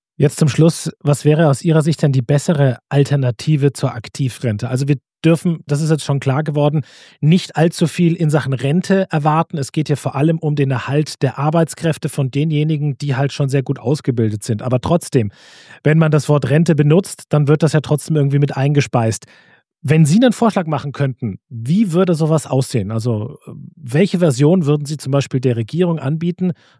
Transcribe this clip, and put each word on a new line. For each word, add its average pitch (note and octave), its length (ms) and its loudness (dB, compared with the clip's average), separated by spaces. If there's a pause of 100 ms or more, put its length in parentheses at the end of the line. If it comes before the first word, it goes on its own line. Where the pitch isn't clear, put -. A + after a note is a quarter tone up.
(180)
Jetzt D3 200 0
zum D#3 120 2
Schluss, D#3 400 2 (100)
was D3 240 0
wäre D3+ 240 4
aus C#3 140 0
Ihrer D#3+ 180 2
Sicht D3+ 220 0
denn C#3+ 100 2
die C3 80 2
bessere C#3 560 0 (140)
Alternative C#3+ 800 0
zur - 220 -6
Aktivrente? A#2 720 -6
Also C3 180 -4
wir C#3 120 0 (260)
dürfen, E3 420 0
das D3 160 -2
ist D#3 80 -2
jetzt D#3 140 0
schon C#3 160 -2
klar C#3 220 -2
geworden, D3 400 0 (380)
nicht E3 360 2
allzu E3 300 2
viel E3+ 280 0
in E3 160 0
Sachen C#3+ 240 0
Rente F3+ 560 -2
erwarten. D#3 480 -2
Es C#3 140 -6
geht D3+ 160 -2
hier C#3+ 100 0
vor - 160 -8
allem D#3+ 240 0
um D3+ 180 -4
den C#3 140 0
Erhalt C3+ 520 -4
der C3 160 -2
Arbeitskräfte D#3+ 680 -2
von C3+ 220 -4
denjenigen, D3+ 680 -2
die C#3+ 180 -4
halt C#3 160 0
schon C#3 180 -2
sehr C#3 120 0
gut C3 160 -6
ausgebildet A#2 640 -2
sind. G#2+ 180 -4
Aber A#2+ 180 0
trotzdem, C3 500 0 (540)
wenn D#3 140 4
man D#3+ 120 4
das D3 180 2
Wort C#3+ 200 2
Rente D#3+ 260 4
benutzt, D3 560 2
dann D3 180 2
wird D3+ 140 2
das D#3 100 2
ja D#3 80 2
trotzdem D3+ 360 -2
irgendwie C#3 220 2
mit C#3+ 180 0
eingespeist. C3+ 680 0 (560)
Wenn D#3 220 4
Sie D3 120 4
einen B3 160 4
Vorschlag G3+ 340 0
machen C#3+ 260 -4
könnten, A#2+ 460 -4 (100)
wie D3+ 440 -2
würde F3+ 220 2
sowas D#3 320 0
aussehen? B2 440 -2
Also, A2 480 -4 (380)
welche D#3 420 0
Version D#3 480 2
würden D3 180 0
Sie C#3+ 140 -8
zum C3+ 140 -6
Beispiel C#3 280 -2
der B2 160 0
Regierung D#3+ 420 -2
anbieten? E3 540 -4 (280)